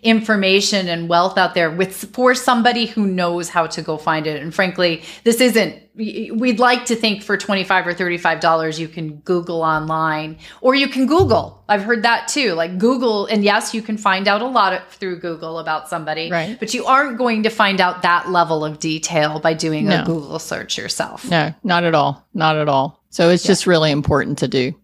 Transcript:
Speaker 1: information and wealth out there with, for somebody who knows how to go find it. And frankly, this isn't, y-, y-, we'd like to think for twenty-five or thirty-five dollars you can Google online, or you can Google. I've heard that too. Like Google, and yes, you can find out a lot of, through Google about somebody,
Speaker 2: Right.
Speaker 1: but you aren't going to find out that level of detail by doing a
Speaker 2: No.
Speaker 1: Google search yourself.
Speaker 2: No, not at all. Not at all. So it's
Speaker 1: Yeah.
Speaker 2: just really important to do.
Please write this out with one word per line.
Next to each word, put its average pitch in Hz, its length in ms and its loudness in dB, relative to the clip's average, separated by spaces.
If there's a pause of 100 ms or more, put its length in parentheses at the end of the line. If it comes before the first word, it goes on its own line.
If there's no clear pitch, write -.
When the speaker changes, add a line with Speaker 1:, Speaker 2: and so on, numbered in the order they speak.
Speaker 1:
information 202 840 2
and 170 220 -4
wealth 180 300 2
out 175 160 2
there 165 160 2
with, 180 240 -2 (180)
for 254 220 4
somebody 240 500 2
who 214 220 -2
knows 175 420 -2
how 170 160 0
to 160 160 -8
go 156 160 -4
find 156 300 -2
it. 151 160 -4
And 156 100 -8
frankly, 180 480 0 (220)
this 233 180 4
isn't, 214 320 4 (240)
y-, 220 320 -8
y-, - 20 -
we'd 226 280 0
like 247 260 2
to 240 100 0
think 214 280 -2
for 208 120 -2
twenty-five 190 520 0
or 175 80 -4
thirty-five 170 460 -2
dollars 160 380 2
you 160 80 -6
can 156 340 -10
Google 175 420 -2
online, 156 720 -2 (240)
or 254 140 4
you 277 120 2
can 262 200 -2
Google. 277 600 2
I've 208 140 2
heard 220 220 -2
that 233 240 0
too. 247 260 0
Like 165 240 -2
Google, 226 480 2
and 214 180 0
yes, 202 300 2
you 220 80 -4
can 220 160 -6
find 196 300 2
out 208 160 2
a 247 40 -4
lot 214 260 2
of, 180 160 -8
through 185 300 -8
Google 165 380 -8
about 156 320 -6
somebody, 160 400 -6
Speaker 2:
Right. 175 300 -4
Speaker 1:
but - 160 -6
you 240 100 -4
aren't 262 320 2
going 233 240 0
to 214 80 0
find 196 320 2
out 180 220 0
that 175 260 2
level 165 340 2
of 151 140 -6
detail 156 640 -2
by 160 160 0
doing 156 320 -2
a 175 120 2
Speaker 2:
No. - 60 -4
Speaker 1:
Google 156 320 -4
search - 400 -8
yourself. - 500 -8
Speaker 2:
No, 160 360 0
not 175 200 2
at 165 120 2
all. 143 400 0
Not 160 200 2
at 151 140 0
all. 139 400 0
So 170 220 2
it's 180 140 2
Speaker 1:
Yeah. - 40 2
Speaker 2:
just 185 160 2
really 160 240 4
important 143 500 0
to 143 80 -2
do. 131 360 -2